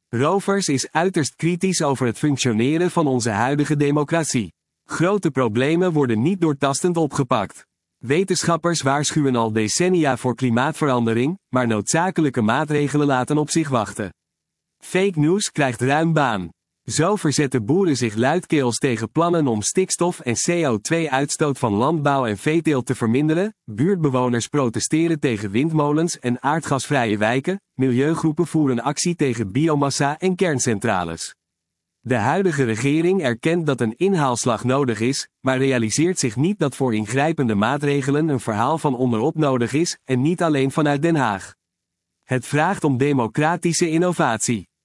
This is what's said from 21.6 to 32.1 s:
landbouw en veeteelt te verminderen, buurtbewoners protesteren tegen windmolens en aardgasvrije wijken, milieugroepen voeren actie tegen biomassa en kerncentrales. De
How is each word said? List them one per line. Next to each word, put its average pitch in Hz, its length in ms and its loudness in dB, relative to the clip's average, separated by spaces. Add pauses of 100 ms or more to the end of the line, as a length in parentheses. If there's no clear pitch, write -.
landbouw 139 520 0
en 104 120 -2
veeteelt 156 480 0
te 127 100 -2
verminderen, 156 680 0
buurtbewoners 127 840 0
protesteren 147 720 0
tegen 107 320 -2
windmolens 151 680 0
en 123 220 -2
aardgasvrije 135 760 0
wijken, 135 440 0 (120)
milieugroepen 147 720 0
voeren 135 320 0
actie 147 360 -2
tegen 117 360 -2
biomassa 143 680 0
en 185 160 0
kerncentrales. 110 1000 -2 (640)
De 123 160 -2